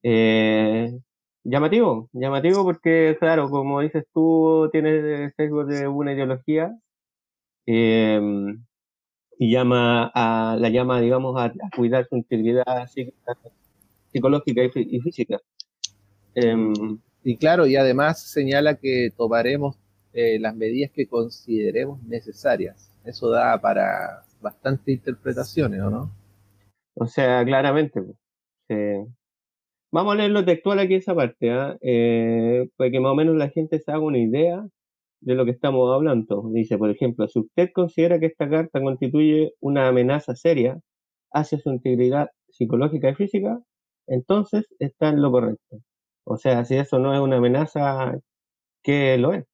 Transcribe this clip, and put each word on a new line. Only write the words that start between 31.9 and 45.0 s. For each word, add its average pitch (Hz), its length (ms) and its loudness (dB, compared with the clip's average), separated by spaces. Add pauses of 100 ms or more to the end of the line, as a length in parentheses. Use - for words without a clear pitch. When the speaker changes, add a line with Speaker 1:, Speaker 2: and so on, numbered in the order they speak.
Speaker 1:
para 127 140 0
que 131 100 0
más 135 120 2
o - 20 2
menos 160 220 2
la 143 120 0
gente 160 320 -4
se 151 100 -12
haga 156 100 -2
una 147 180 -2
idea 160 480 0 (560)
de 127 120 -2
lo 127 120 0
que 123 60 -2
estamos 127 420 0
hablando. 113 580 0
Dice, 113 240 0
por 107 140 0
ejemplo, 117 360 -2
"Si - 120 -4
usted 175 340 -2
considera 170 480 0
que 160 60 0
esta 160 240 -4
carta 160 320 -2
constituye 151 760 0
una 139 280 0
amenaza 127 480 0
seria 143 420 2 (540)
hacia 147 260 -2
su 143 120 -4
integridad 127 580 0 (220)
psicológica 131 580 0
y 139 60 0
física, 202 440 -2 (480)
entonces 196 600 0 (120)
está 143 300 -2